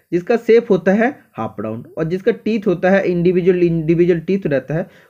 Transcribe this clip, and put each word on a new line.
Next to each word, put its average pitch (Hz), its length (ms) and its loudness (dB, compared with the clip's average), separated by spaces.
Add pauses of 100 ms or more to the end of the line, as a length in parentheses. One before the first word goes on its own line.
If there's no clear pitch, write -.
(120)
जिसका 175 240 0
शेप 226 340 2
होता 185 220 2
है 226 160 2 (280)
हाफ 110 240 -8
राउंड 110 260 -8 (120)
और 160 60 -4
जिसका 185 280 -2
टीथ 214 340 -4
होता 180 240 0
है, 196 180 2
इंडिविजुअल, 180 540 2
इंडिविजुअल 170 580 2
टीथ 190 260 -2
रहता 143 280 -4
है, 185 120 -4 (240)